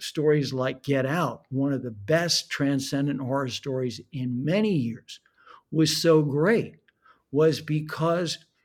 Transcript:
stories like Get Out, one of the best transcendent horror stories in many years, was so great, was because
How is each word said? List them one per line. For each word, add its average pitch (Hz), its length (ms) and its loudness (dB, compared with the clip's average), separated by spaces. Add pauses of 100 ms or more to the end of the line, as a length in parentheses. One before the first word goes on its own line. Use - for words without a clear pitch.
stories 151 520 0
like 131 300 -2
Get 135 240 0
Out, 143 420 -2
one 135 240 0
of 127 100 -2
the 123 100 -8
best 156 580 0
transcendent 139 720 -2
horror 135 280 -2
stories 131 520 -6 (120)
in 127 320 -4
many 202 300 2
years, 117 460 -4 (500)
was 156 260 2
so 160 260 6
great, 147 520 0 (560)
was 151 300 4
because 156 800 -2 (260)